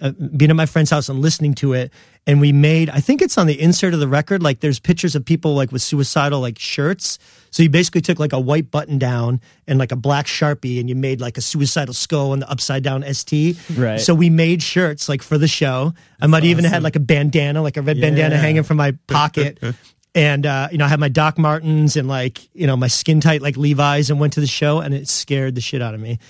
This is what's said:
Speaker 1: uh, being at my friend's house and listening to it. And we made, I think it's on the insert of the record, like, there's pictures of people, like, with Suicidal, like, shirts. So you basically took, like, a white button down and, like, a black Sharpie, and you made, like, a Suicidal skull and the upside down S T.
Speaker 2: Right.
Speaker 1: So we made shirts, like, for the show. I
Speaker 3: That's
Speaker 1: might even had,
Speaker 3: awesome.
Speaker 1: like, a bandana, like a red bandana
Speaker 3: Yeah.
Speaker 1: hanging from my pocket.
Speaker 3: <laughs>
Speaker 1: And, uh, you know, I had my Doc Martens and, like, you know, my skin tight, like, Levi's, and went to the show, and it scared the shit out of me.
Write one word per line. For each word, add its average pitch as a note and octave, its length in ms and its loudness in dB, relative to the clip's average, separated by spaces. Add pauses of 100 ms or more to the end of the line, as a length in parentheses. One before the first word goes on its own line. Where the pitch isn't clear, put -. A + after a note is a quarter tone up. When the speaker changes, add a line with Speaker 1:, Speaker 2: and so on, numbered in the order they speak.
Speaker 1:
uh, C3+ 120 -4 (240)
being D3 160 6
at D#3+ 40 4
my D#3+ 100 2
friend's D#3 240 0
house D3+ 180 0
and C3+ 120 -6
listening D3 340 0
to C#3 180 -2
it. B2+ 180 -4 (380)
And C#3+ 120 6
we C#3+ 120 6
made, D3+ 380 4
I C#3+ 100 0
think C#4 220 2
it's - 140 0
on F3 120 4
the C#3+ 120 0
insert F3 320 2
of E3 60 0
the C#3+ 80 0
record, D3+ 340 0
like, C#3+ 200 0
there's D3 180 0
pictures E3 380 0
of C3 80 -4
people, D#3+ 320 0
like, C3 160 -2
with B2+ 100 -6
Suicidal, C#3+ 580 -2
like, A#2+ 200 -6
shirts. - 580 -4 (320)
So E3 140 2
you D#3 60 4
basically E3+ 320 2
took, E3 180 -2
like, D3+ 120 -2
a C3 60 -2
white C#3+ 320 -2
button D3 280 -2
down B2 420 -2 (260)
and, C3+ 140 0
like, B2 100 -2
a B2+ 60 -4
black C#3+ 300 -2
Sharpie, C3+ 520 -4
and B2 100 -4
you B2+ 60 -4
made, C3 260 -4
like, A#2+ 160 -8
a C3+ 40 -8
Suicidal C#3 540 -2
skull C#3 400 -2
and C3+ 80 -2
the - 60 -12
upside C3+ 360 -4
down C3+ 180 -4
S C#3 220 -8
T. D#3 320 0 (200)
Speaker 2:
Right. A2+ 240 0
Speaker 1:
So E3 140 2
we E3+ 160 4
made E3 320 2
shirts, E3 460 -2
like, C#3+ 140 -4
for D#3 160 -2
the D3+ 100 2
show. C#3 460 -2 (260)
I D3+ 60 2
Speaker 3:
That's D#3 40 6
Speaker 1:
might D#3+ 140 6
even E3+ 200 4
had, E3+ 100 2
Speaker 3:
awesome. E3 100 0
Speaker 1:
like, D#3 120 -2
a D3+ 40 0
bandana, D3 640 0
like D3+ 160 -4
a C#3+ 40 -4
red C#3 180 -2
bandana D#3 360 2
Speaker 3:
Yeah. D3+ 40 2
Speaker 1:
hanging D#3 220 2
from D3+ 140 -2
my C#3+ 160 2 (160)
pocket. D3 540 0
Speaker 3:
<laughs> A#2+ 60 -4 (460)
Speaker 1:
And, D3 320 2
uh, C#3 260 -2
you E3 60 -4
know, D3 80 2
I - 20 2
had D3+ 100 2
my C#3+ 120 0
Doc D#3 280 2
Martens D#3 560 2
and, C3+ 140 -2
like, B2+ 320 -6 (140)
you E3+ 120 -2
know, C3 100 2
my B2+ 120 0
skin D#3 320 2
tight, D3+ 220 2
like, C#3 140 -4
Levi's, C#3+ 540 2
and C#3+ 80 -2
went D3 140 0
to D3+ 80 -4
the C#3+ 80 0
show, D3+ 320 0
and D3 140 -6
it C#3 120 -6
scared C3+ 480 -4
the B2 60 -4
shit C3 220 -6
out A2 120 -6
of G#2+ 60 -10
me. A2+ 180 -8 (120)